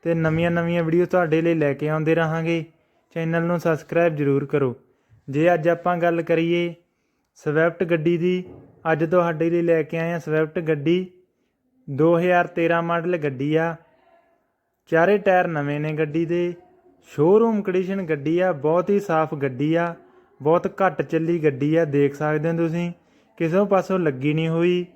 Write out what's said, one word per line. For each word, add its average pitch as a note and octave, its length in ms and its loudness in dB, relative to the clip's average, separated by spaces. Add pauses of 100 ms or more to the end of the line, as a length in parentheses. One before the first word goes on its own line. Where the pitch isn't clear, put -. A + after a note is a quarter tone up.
ਤੇ E3+ 100 0
ਨਵੀਆਂ-ਨਵੀਆਂ E3+ 680 0
ਵੀਡੀਓ E3+ 220 2
ਤੁਹਾਡੇ E3+ 380 2
ਲਈ E3+ 120 2
ਲੈ D3+ 180 2
ਕੇ D3 160 -4
ਆਉਂਦੇ D#3 260 0
ਰਹਾਂਗੇ। E3 500 -2 (520)
ਚੈਨਲ E3 260 -2
ਨੂੰ E3+ 180 0
ਸਬਸਕ੍ਰਾਈਬ E3 560 0
ਜ਼ਰੂਰ C#3 280 0
ਕਰੋ। C#3 300 0 (540)
ਜੇ D#3 260 2
ਅੱਜ E3 140 0
ਆਪਾਂ E3+ 280 0
ਗੱਲ E3+ 260 0
ਕਰੀਏ E3+ 520 0 (600)
ਸਵਿਫਟ D#3+ 500 0
ਗੱਡੀ E3+ 340 0
ਦੀ, F3+ 260 0 (480)
ਅੱਜ D#3 120 0
ਤੁਹਾਡੇ E3+ 460 0
ਲਈ E3+ 120 0
ਲੈ E3 200 2
ਕੇ D#3+ 160 -6
ਆਏ E3 140 -4
ਹਾਂ E3+ 80 -4
ਸਵਿਫਟ D#3 380 -2
ਗੱਡੀ। D#3+ 480 -2 (800)
ਦੋ D#3 300 2
ਹਜ਼ਾਰ F3 280 2
ਤੇਰਾਂ E3+ 360 0
ਮਾਡਲ E3+ 340 -2
ਗੱਡੀ D3 380 -4
ਆ, E3 200 0 (1120)
ਚਾਰੇ F3 320 4
ਟਾਇਰ F3+ 280 2
ਨਵੇਂ D3 340 -4
ਨੇ D#3 120 -4
ਗੱਡੀ D#3 320 -2
ਦੇ, F3 300 -2 (540)
ਸ਼ੋਰੂਮ G#3 540 2
ਕੰਡੀਸ਼ਨ F#3+ 400 -2
ਗੱਡੀ D#3 360 -2
ਆ, F#3 140 2
ਬਹੁਤ D#3+ 380 0
ਹੀ G3+ 100 2
ਸਾਫ਼ D#3+ 340 0
ਗੱਡੀ C#3+ 400 -2
ਆ, E3+ 200 -2 (460)
ਬਹੁਤ E3 300 0 (120)
ਘੱਟ E3+ 200 0
ਚੱਲੀ D#3+ 420 -2
ਗੱਡੀ D3 320 0
ਆ। E3 80 2
ਦੇਖ C#3+ 300 0
ਸਕਦੇ D#3 360 -2
ਹੋ E3 60 -2
ਤੁਸੀਂ, E3+ 360 -2 (440)
ਕਿਸੇ E3+ 280 2
ਪਾਸੋਂ F#3+ 340 0
ਲੱਗੀ D3 360 0
ਨਹੀਂ D#3+ 140 0
ਹੋਈ। F3 480 0